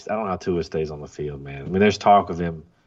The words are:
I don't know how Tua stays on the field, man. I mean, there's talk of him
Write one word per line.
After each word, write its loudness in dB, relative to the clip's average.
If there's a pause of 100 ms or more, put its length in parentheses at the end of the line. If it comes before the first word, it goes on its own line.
I -4
don't -2
know -4
how -2
Tua -2
stays -4
on -10
the -12
field, -10
man. -12
I -10
mean, 2
there's 4
talk 6
of -6
him -4 (240)